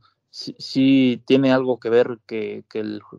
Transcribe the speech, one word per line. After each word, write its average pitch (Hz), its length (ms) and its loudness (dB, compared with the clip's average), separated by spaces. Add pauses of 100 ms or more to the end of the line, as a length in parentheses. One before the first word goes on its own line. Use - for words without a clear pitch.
(300)
sí, - 280 -16
sí 135 680 2
tiene 131 260 2
algo 127 300 0
que 113 80 -6
ver 120 360 2
que, 107 440 -8
que 113 100 -8
el, 107 220 -8 (180)